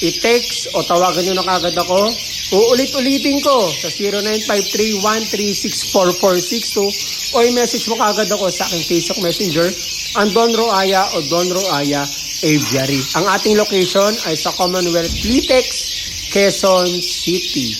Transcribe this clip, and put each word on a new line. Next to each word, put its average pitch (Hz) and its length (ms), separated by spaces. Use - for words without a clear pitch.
I-text 233 720
o 160 80
tawagan 175 400
nyo 185 160
na 185 160
kagad 175 160
ako. 180 400
Uulit-ulitin 262 880
ko 269 240
sa 156 240
zero 202 320
nine 214 240
five 208 240
three, 220 320
one 214 240
three 208 320
six - 320
four 190 160
four 185 160
six 220 320
two, 202 160
o 247 80
i-message 240 480
mo 226 80
kagad 208 320
ako 202 240
sa 185 160
aking 170 160
Facebook 175 400
Messenger, 170 420
ang 208 160
Don 233 160
Roaya 196 480
o - 60
Don 180 160
Roaya 147 560
Aviary. 135 560
Ang 170 80
ating 208 320
location 202 560
ay 160 80
sa 170 160
Commonwealth 175 720
Litex, 254 400
Quezon 190 720
City. 165 800